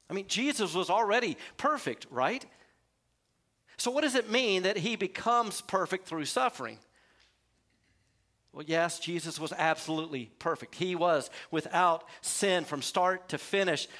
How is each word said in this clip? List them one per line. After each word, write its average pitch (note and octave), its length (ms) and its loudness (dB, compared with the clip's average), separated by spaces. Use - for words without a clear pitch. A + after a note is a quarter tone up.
I F3 40 -10
mean, G3 140 -6
Jesus A3 460 -2
was E3+ 160 0
already G#3+ 480 2
perfect, C4 540 -2
right? C#3+ 360 0
So - 140 -2
what C#4 100 0
does C#4 140 2
it A3+ 140 0
mean G#3+ 340 2
that G3+ 140 2
he G#3 180 -2
becomes A3 680 0
perfect F#3 460 -2
through D#3+ 180 -4
suffering? B2+ 540 -2
Well, D3+ 160 -14
yes, E3 320 0
Jesus D#3+ 400 -6
was D3+ 120 -4
absolutely D#3 880 -2
perfect. - 380 -4
He F3+ 180 -2
was E3 380 2
without E3 540 2
sin F3+ 440 2
from C#3 180 -4
start F#3 460 2
to D3 100 -4
finish. F#3 480 0